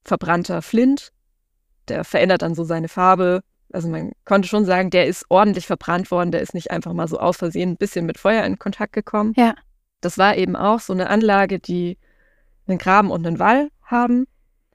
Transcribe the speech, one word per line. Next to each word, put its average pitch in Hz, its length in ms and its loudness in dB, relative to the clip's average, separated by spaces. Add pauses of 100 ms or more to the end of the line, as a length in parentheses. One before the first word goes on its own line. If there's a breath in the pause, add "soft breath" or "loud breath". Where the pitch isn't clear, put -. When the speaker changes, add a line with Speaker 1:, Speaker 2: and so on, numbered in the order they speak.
Speaker 1:
verbrannter 175 580 -2
Flint. 262 480 2 (800)
Der - 160 -6
verändert 180 360 2
dann 165 140 -4
so 165 100 -6
seine 165 240 -4
Farbe, 185 540 2 (300)
also 165 160 -6
man 160 240 -8 (120)
konnte 196 240 2
schon 214 160 0
sagen, 185 260 0
der 180 160 2
ist - 220 -6
ordentlich 190 380 2
verbrannt 180 440 -4
worden, 175 220 -2
der 165 80 -2
ist - 140 -6
nicht 175 160 -10
einfach 165 220 -6
mal 170 160 -4
so 160 100 -6
aus 175 180 0
Versehen 175 340 -4
ein 165 60 -4
bisschen 185 300 -4
mit 160 120 -6
Feuer 214 260 2
in 190 140 -4
Kontakt - 340 -8
gekommen. 214 440 -4
Speaker 2:
Ja. 233 180 4 (460)
Speaker 1:
Das 175 160 -6
war 196 200 4
eben 185 200 0
auch 214 240 0
so - 120 -8
eine 185 180 -2
Anlage, 202 480 2
die 175 400 -4 (680)
einen 185 120 -2
Graben 196 320 4
und 165 160 -4
einen 170 120 -2
Wall 247 300 2 (140)
haben. 247 440 0 (480)